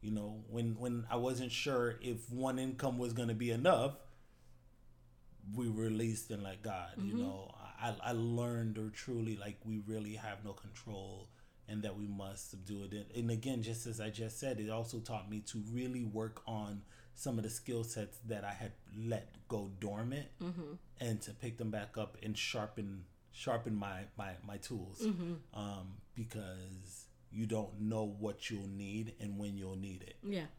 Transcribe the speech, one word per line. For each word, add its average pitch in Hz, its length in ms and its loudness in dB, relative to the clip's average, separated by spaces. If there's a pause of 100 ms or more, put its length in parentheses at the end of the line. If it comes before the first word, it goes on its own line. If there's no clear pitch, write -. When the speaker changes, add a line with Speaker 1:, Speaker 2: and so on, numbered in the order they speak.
Speaker 1:
You 107 100 -2
know, 107 380 -2
when, 117 300 2
when 120 300 2
I 117 80 2
wasn't 123 340 2
sure 120 500 4
if 117 300 0
one 131 280 4
income 131 380 2
was 123 160 4
gonna 117 200 4
be 117 180 4
enough, 135 420 8 (1600)
we 120 120 2
released 110 640 4
and 104 120 -2
let 98 180 -4
God, 92 360 -2
you 104 160 2
Speaker 2:
Mm-hmm. 113 100 4
Speaker 1:
know. - 300 -4 (280)
I, 117 200 0
I 117 120 0
learned 117 640 4
or 110 120 0
truly, 113 460 0
like, 101 300 -4
we 110 200 0
really 107 300 -2
have 104 300 -4
no 98 80 -4
control 98 760 -8 (400)
and 107 160 0
that 101 140 0
we 104 100 -2
must 98 440 -4
subdue 101 340 -4
it. 95 80 -4
And, 104 120 -4 (100)
and 117 160 4
again, 117 300 2
just 113 260 0
as 110 120 -2
I 110 100 0
just 110 300 -2
said, 131 220 2
it 107 80 0
also 117 300 0
taught 107 300 -2
me 107 180 0
to 113 140 -2 (100)
really 127 340 2
work 110 420 0
on 104 340 0 (340)
some 123 220 0
of 110 60 4
the 110 60 2
skill 117 340 0
sets 110 340 -2 (100)
that 107 180 0
I 101 80 -2
had 110 180 -4 (260)
let 113 360 0 (160)
go 104 200 2 (100)
dormant 110 480 0 (140)
Speaker 2:
Mm-hmm. 170 320 -2 (280)
Speaker 1:
and 113 220 2
to - 80 -8
pick 117 260 -4
them 110 140 0
back 104 260 -2
up 107 260 -2
and 107 140 0
sharpen, 104 680 -2 (300)
sharpen 117 420 2
my, 98 280 0 (140)
my, 98 140 -2 (160)
my 101 100 -4
tools. 98 440 -4
Speaker 2:
Mm-hmm. 180 320 2 (200)
Speaker 1:
Um, 98 420 -4 (200)
because 95 880 -6 (260)
you 110 160 0
don't 107 340 2
know 107 220 4 (160)
what 104 300 0
you'll 101 200 0
need 101 500 -2
and 104 180 -2
when 101 200 0
you'll 95 180 -2
need 95 280 -4
it. - 200 -12
Speaker 2:
Yeah. 190 220 0 (120)